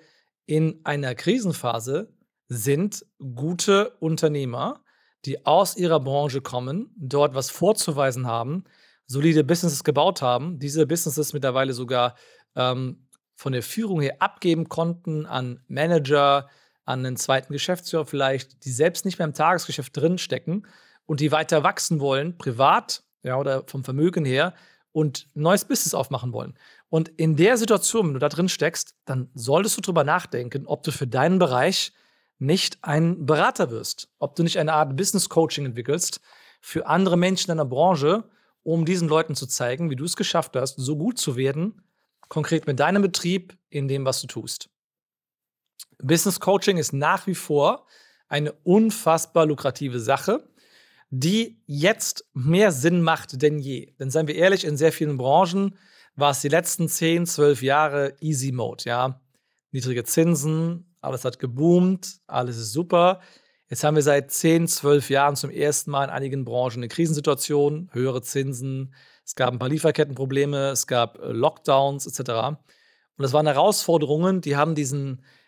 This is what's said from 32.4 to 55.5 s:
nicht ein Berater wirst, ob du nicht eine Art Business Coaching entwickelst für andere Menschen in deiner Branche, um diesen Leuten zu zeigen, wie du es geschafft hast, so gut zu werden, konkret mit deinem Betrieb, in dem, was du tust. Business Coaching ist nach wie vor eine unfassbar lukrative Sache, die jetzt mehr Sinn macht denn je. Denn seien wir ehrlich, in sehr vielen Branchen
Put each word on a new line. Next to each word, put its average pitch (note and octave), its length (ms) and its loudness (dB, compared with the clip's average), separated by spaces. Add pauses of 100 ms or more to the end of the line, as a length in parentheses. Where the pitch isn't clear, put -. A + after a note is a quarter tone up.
nicht D3+ 420 0
ein E3 440 0
Berater D#3+ 440 2
wirst, - 380 -10 (100)
ob - 160 -6
du E3+ 80 0
nicht F3 160 0
eine D#3 140 0
Art D3+ 240 2
Business F#3+ 320 -2
Coaching D#3 380 0
entwickelst B2 540 -4 (400)
für - 280 -6
andere F3+ 280 4
Menschen F3+ 360 2
in D#3+ 40 -2
deiner D3 120 0
Branche, D#3+ 560 2 (400)
um E3 200 0
diesen E3+ 240 2
Leuten D#3+ 280 2
zu C3+ 100 -8
zeigen, C3+ 420 -2
wie C3+ 80 -4
du C3+ 80 -6
es F3 120 -6
geschafft F3 400 -2
hast, C3+ 200 -4
so C#3 200 -4
gut A3+ 200 -4
zu B2+ 200 -4
werden, C#3+ 480 -4 (440)
konkret D#3 380 -2
mit C#3 140 0
deinem F#3 220 2
Betrieb, F3+ 540 -2 (140)
in C#3 160 -6
dem, C3+ 180 -2
was C3 160 -2
du C3+ 60 -8
tust. - 420 -10 (1300)
Business E3 380 2
Coaching F#3+ 360 2
ist D3+ 160 -2
nach D#3 360 0
wie F3+ 80 -2
vor D3+ 500 0 (420)
eine D3 240 -2
unfassbar F3 920 2
lukrative C3+ 540 -4
Sache, C#3 480 -2 (640)
die F#3+ 560 0
jetzt D#3 680 -2
mehr E3+ 380 4
Sinn E3 280 2
macht D#3+ 400 -2
denn D3+ 200 2
je. C3+ 400 -10
Denn C3+ 100 -6
seien D#3 160 0
wir D3+ 80 -4
ehrlich, F3+ 300 4
in D3+ 120 -2
sehr D#3 160 4
vielen D3+ 240 -4
Branchen F3 640 2 (380)